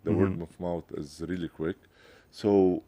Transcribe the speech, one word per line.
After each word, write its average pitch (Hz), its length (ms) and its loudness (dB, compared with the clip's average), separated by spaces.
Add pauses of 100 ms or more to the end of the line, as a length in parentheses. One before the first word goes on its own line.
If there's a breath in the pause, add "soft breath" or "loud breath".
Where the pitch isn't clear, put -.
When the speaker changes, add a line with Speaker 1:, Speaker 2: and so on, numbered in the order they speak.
Speaker 1:
The 82 80 -2
Speaker 2:
Mm-hmm. 85 80 2
Speaker 1:
word 92 220 0
of - 180 -16
mouth 87 240 -6 (140)
is 76 300 -12
really 87 200 -6
quick. 80 300 -6 (540 soft breath)
So 95 560 4